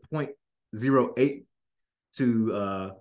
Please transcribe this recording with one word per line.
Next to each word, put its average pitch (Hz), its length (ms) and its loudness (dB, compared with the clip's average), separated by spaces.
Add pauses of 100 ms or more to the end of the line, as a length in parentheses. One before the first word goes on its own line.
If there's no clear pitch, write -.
(120)
point 151 200 -6 (440)
zero 127 400 2
eight 135 300 2 (680)
to, 113 380 2
uh, 98 360 -4 (120)